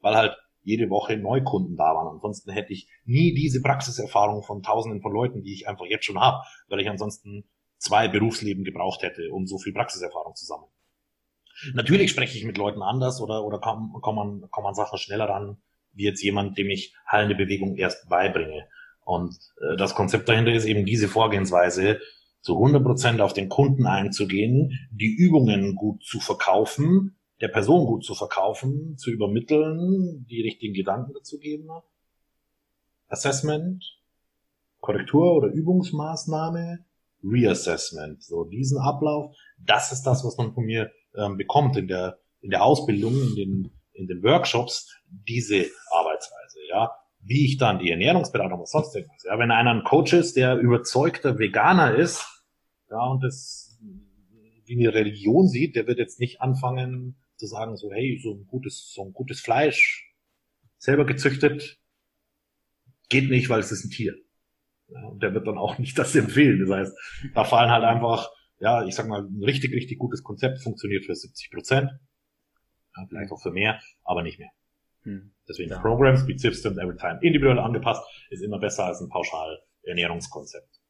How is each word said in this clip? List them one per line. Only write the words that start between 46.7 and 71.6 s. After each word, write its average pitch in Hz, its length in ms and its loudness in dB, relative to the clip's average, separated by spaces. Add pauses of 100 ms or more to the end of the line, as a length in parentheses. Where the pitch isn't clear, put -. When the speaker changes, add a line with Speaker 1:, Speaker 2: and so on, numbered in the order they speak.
Speaker 1:
Wie 127 260 2
ich 135 120 0
dann 107 220 2
die 90 100 0
Ernährungsberatung 95 720 0
und 80 80 -14
sonst - 260 -2
irgendwas, - 300 -12
ja. 98 140 -4
Wenn 117 120 2
einer 120 200 6
ein 110 140 0
Coach - 280 4
ist, 170 240 4
der 127 220 4
überzeugter 120 800 2
Veganer 110 580 4
ist, 170 280 0 (640)
ja, 113 160 -4
und 131 160 -2
das - 560 -10 (840)
wie 120 120 -6
eine 113 180 6
Religion 107 540 4
sieht, 135 280 0
der 113 100 0
wird 120 120 0
jetzt - 200 -4
nicht 123 220 -6
anfangen 127 760 -4 (200)
zu 113 100 -14
sagen, 110 300 -10
so, 101 160 -12
hey, 120 300 -4
so 107 100 -8
ein 101 140 -16
gutes, - 460 -12
so - 120 -14
ein 190 80 -16
gutes - 280 -12
Fleisch, - 720 0 (680)
selber 139 280 2
gezüchtet, - 720 0 (1300)
geht 135 220 2
nicht, 127 180 2
weil 113 120 2
es 98 100 -6
ist 110 140 -8
ein 98 60 -8
Tier. - 240 -6 (720)
Ja, - 180 -18
und 104 160 -10
der 98 120 0
wird 107 120 -4
dann 101 120 -6
auch - 200 -4
nicht - 200 -4
das 131 160 -2
empfehlen. 110 520 4
Das 95 100 0
heißt, 95 200 -6 (380)
da 110 100 4
fallen 120 260 6
halt 117 140 4
einfach, 117 460 2 (280)
ja, 117 260 2
ich - 100 -6
sag 113 140 -6
mal, 104 140 -6
ein 98 200 -8
richtig, 131 300 0
richtig - 260 -6
gutes - 240 -6
Konzept 131 400 -4
funktioniert 98 420 -6
für 87 100 -6
siebzig - 360 -16
Prozent. 131 400 0 (1040)